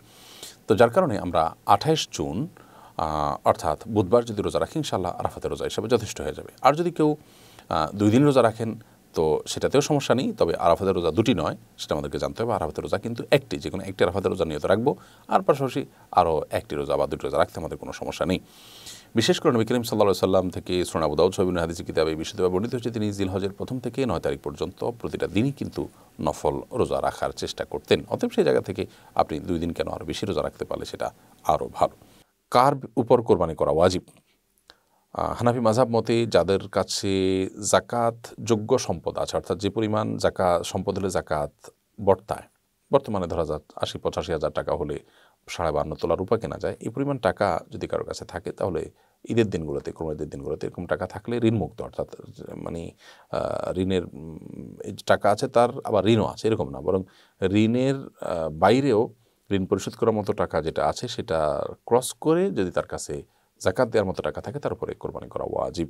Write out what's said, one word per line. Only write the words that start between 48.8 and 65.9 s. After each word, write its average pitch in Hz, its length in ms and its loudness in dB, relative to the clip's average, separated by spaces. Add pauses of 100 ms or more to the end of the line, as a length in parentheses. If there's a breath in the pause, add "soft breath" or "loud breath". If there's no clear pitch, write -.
ঈদের 113 220 2
দিনগুলোতে, 73 420 -4
কোরবানির 76 360 -6
দিনগুলোতে 71 380 -8
এরকম - 200 -8
টাকা 92 200 -2
থাকলে 117 300 -8
ঋণমুক্ত, 113 460 0
অর্থাৎ - 260 -8 (480)
মানে, 82 340 -8 (400 loud breath)
আহ, - 420 -4
ঋণের, 92 320 0
উম, 80 340 -14 (460)
এই - 80 -10
যে - 140 -14
টাকা 98 240 4
আছে, 113 180 0
তার 120 200 4 (160)
আবার 98 220 2
ঋণও 110 180 6
আছে, 67 240 -2
এরকম 90 220 0
না, 67 100 -10
বরং 92 220 0 (400 soft breath)
ঋণের, 110 540 4
আহ, 85 520 -6
বাইরেও 107 600 4 (420)
ঋণ 98 160 0
পরিশোধ 101 280 0
করার 113 180 2
মতো 104 200 0
টাকা 87 300 0
যেটা 76 240 0
আছে, - 220 -2
সেটা 76 560 -2 (220)
ক্রস 123 260 2
করে 175 380 2
যদি 101 200 -2
তার 82 160 -2
কাছে 73 360 -8 (380)
জাকাত 117 280 2
দেওয়ার 107 200 2
মতো 90 140 -4
টাকা - 180 -4
থাকে, - 180 -8
তার - 140 -4
উপরে - 220 -6
কোরবানি - 340 -10
করা - 160 -6
ওয়াজিব - 460 -4